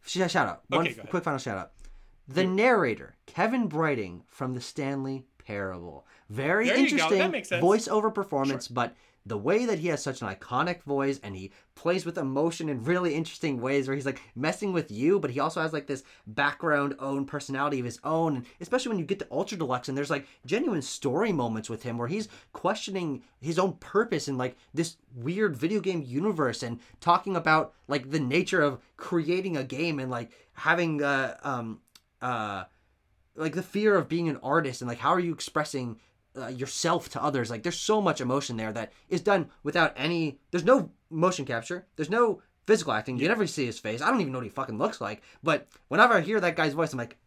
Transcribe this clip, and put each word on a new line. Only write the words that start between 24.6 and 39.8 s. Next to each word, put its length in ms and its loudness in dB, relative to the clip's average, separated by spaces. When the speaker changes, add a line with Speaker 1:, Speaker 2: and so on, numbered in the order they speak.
Speaker 1:
this 220 -2
weird 420 0
video 260 0
game 200 -2
universe 600 0
and 160 -6
talking 360 2
about, 380 4
like, 240 -2
the 80 2
nature 420 2
of 180 2
creating 600 0
a 60 -2
game 360 -2
and, 100 -4
like, 220 -6
having, 500 0
uh, 400 0
um, 380 -6
uh, 420 -4
like, 180 -2
the 100 -4
fear 320 4
of 140 4
being 200 0
an 140 -2
artist 380 0
and, 80 -6
like, 100 -6
how 120 2
are 80 4
you 140 0
expressing, 680 -4
uh, 80 -8
yourself 640 -2
to 120 -8
others. 280 0
Like, 140 -6
there's 140 -4
so 240 2
much 200 2
emotion 340 0
there 160 -4
that 220 -6
is 100 0
done 300 2
without 340 2